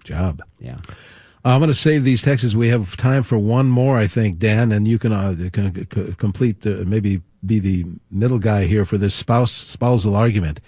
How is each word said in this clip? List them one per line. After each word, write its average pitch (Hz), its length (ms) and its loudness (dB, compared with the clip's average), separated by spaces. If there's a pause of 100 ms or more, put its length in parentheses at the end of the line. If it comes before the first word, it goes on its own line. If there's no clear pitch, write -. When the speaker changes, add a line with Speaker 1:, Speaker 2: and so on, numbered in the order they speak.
Speaker 1:
Job. 78 380 -4 (180)
Speaker 2:
Yeah. 62 180 -14 (680)
Speaker 1:
Uh, 127 60 4
I'm 131 100 6
gonna 156 140 2
save 151 300 2
these 127 180 2
texts. 123 320 2
We 117 140 2
have 113 280 0
time 131 260 2
for 117 160 -2
one 117 300 2
more, 127 280 2
I 110 100 2
think, 101 320 -2
Dan, 110 340 2
and 104 140 2
you 113 120 2
can, 110 140 0
uh, 98 240 -2
c-, 90 580 -4
c-, 92 240 -4
complete, 107 480 -2
uh, 98 200 -2
maybe 101 360 0 (220)
be 107 140 0
the 95 260 0 (260)
middle 113 300 0
guy 101 240 0
here 101 200 2
for 101 140 -2
this 98 160 0
spouse, 117 380 0
spousal 110 640 0
argument. 101 520 0